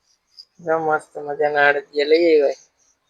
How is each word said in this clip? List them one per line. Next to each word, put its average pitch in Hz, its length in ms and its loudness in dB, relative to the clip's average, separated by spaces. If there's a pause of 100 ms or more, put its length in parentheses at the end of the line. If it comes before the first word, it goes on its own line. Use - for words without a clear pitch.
(580)
જો 170 200 -4
મસ્ત 156 380 -4
મજાના 147 520 -2
અડદિયા 143 420 -4
લઈ 170 160 4
આવ્યા. 147 300 2 (540)